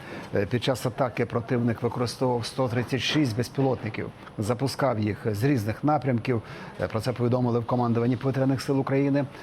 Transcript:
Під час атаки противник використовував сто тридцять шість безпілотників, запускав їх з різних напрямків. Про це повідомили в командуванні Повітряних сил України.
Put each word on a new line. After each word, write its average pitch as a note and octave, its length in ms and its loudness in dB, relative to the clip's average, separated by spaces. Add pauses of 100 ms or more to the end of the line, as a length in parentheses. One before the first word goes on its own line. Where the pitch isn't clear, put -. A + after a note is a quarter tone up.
(500)
Під A#2+ 140 0
час C3 220 0
атаки B2 400 0
противник A#2+ 560 0
використовував A#2+ 640 0
сто C3 220 -2
тридцять A#2 320 0
шість C3+ 360 2
безпілотників, A2+ 760 -2 (280)
запускав A#2+ 600 0
їх G#2 360 0
з G2+ 100 0
різних A2 400 2
напрямків. C3 580 2 (480)
Про A2 100 -2
це B2 120 0
повідомили A#2+ 460 2
в A2 80 -2
командуванні A#2+ 500 2
Повітряних C3+ 440 0
сил C#3 200 0
України. C#3 440 2 (180)